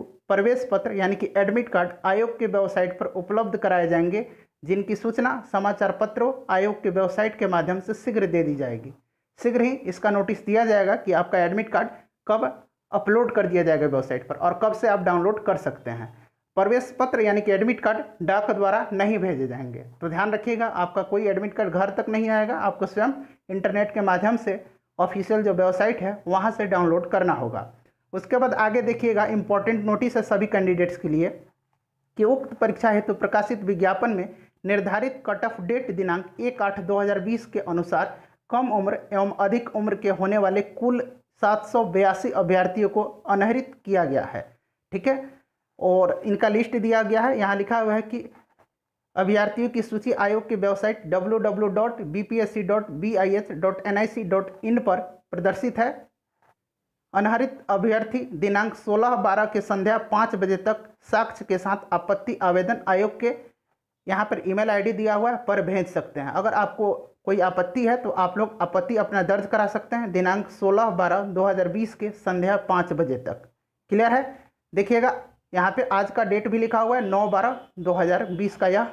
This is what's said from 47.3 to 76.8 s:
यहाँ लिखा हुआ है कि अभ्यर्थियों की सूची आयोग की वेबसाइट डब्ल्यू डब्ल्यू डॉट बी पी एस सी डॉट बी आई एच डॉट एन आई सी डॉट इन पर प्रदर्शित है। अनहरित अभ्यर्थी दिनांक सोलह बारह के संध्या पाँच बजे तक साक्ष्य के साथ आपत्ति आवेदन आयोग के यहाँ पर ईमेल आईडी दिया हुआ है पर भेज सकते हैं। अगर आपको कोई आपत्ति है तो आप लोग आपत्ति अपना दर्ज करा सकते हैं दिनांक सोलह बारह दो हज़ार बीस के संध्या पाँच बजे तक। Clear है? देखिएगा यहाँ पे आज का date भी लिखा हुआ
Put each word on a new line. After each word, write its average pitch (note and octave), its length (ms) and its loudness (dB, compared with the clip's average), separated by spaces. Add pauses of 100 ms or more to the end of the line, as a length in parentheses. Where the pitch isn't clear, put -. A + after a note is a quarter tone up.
यहाँ G3+ 160 2
लिखा G3+ 240 0
हुआ A3 140 0
है A3 100 0
कि A3+ 200 -10 (920)
अभ्यर्थियों G#3 540 2
की A#3 120 -2
सूची A3 320 -4
आयोग G#3 360 0
की A3+ 80 0
वेबसाइट G3+ 480 -2
डब्ल्यू F#3 340 0
डब्ल्यू G#3 300 0
डॉट A3 340 0
बी E3+ 200 -6
पी A3+ 160 -2
एस G#3+ 140 -2
सी G#3 100 -4
डॉट G#3 280 0
बी F#3+ 240 -4
आई F#3+ 200 2
एच G3+ 180 -4
डॉट F#3+ 340 -2
एन G3+ 100 0
आई A3 100 0
सी A3 180 -6
डॉट F#3+ 240 0 (160)
इन A#3 140 2
पर F#3 200 2 (320)
प्रदर्शित F#3+ 480 -2
है। A#3+ 100 2 (1200)
अनहरित A#3 460 2 (100)
अभ्यर्थी A3 500 0 (160)
दिनांक G3+ 400 0
सोलह A3+ 420 2
बारह G#3 280 2
के G#3+ 160 -2
संध्या G3+ 360 0 (100)
पाँच G#3+ 280 2
बजे F#3+ 240 0
तक G#3+ 240 -2 (280)
साक्ष्य A3 340 0
के F#3+ 120 0
साथ G3 360 -4
आपत्ति G3 500 -2
आवेदन F#3 440 2
आयोग G3 320 0
के A#3+ 160 0 (720)
यहाँ F#3+ 180 0
पर - 220 -4
ईमेल G#3 220 0
आईडी G#3 240 2
दिया G#3+ 200 0
हुआ A3 180 2
है A#3 140 -4
पर G3+ 160 0
भेज F#3 260 0
सकते D#3 320 -6
हैं। C#3 120 -6
अगर G3 240 0
आपको G3+ 380 0 (320)
कोई F#3+ 160 0
आपत्ति F3+ 460 0
है A#3+ 100 4
तो A3+ 140 -6
आप F#3 260 0
लोग G#3+ 240 -2
आपत्ति F#3+ 360 0
अपना G3+ 260 0
दर्ज G3 240 0
करा G#3+ 200 2
सकते - 280 -4
हैं A#3 160 -4
दिनांक F#3 380 0
सोलह G#3 420 2
बारह F3+ 300 2 (120)
दो F#3 120 2
हज़ार F#3 240 2
बीस G#3+ 260 -4
के G#3 160 -6
संध्या F#3 440 0 (140)
पाँच F3 240 2
बजे C#3 240 0
तक। - 240 -8 (500)
Clear A3+ 220 4
है? C4+ 100 2 (500)
देखिएगा A#3 400 2 (400)
यहाँ F3+ 220 2
पे B3+ 80 0
आज G3+ 280 0
का A#3 120 0
date G3+ 240 0
भी A3 100 0
लिखा A3+ 220 2
हुआ A3+ 160 2